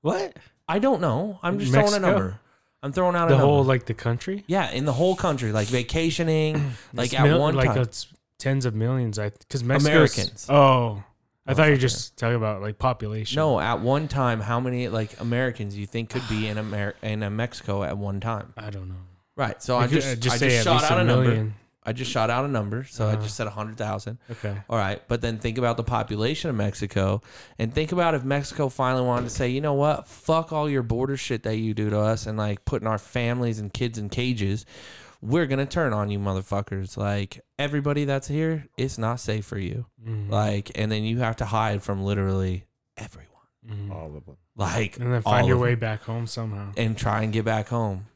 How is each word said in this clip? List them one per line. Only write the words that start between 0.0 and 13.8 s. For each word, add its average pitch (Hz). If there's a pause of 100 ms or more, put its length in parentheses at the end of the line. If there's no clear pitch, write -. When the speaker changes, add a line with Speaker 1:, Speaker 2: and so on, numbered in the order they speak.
Speaker 1:
What? 370 (320)
Speaker 2:
I 180
don't 233
know. 175
I'm -
just 131
throwing 208
a 208
Speaker 1:
Mexico? 190
Speaker 2:
number. 95 (440)
I'm 139
throwing 180
out 170
a 135
Speaker 1:
The -
whole, 143
Speaker 2:
number. 131
Speaker 1:
like, 127
the 113
country? 185
Speaker 2:
Yeah, 180
in 131
the 143
whole 175
country, 135
like, 107
vacationing, 156 (280)
Speaker 1:
<clears throat> -
Speaker 2:
like, 123
Speaker 1:
It's 127
Speaker 2:
at 143
Speaker 1:
mil-, 147
Speaker 2:
one 147
Speaker 1:
like, 127
Speaker 2:
time. 127
Speaker 1:
it's - (300)
tens 135
of 110
millions, 113
I, 104 (180)
'cause 127
Mexico's 143 (240)
Speaker 2:
Americans. -
Speaker 1:
Oh. 127 (460)
I 135
thought 151
you 151
were 139
Speaker 2:
Motherfucker. -
Speaker 1:
just -
talking 120
about, 107
like, 104
population. 110
Speaker 2:
No, 151
at 107
one 135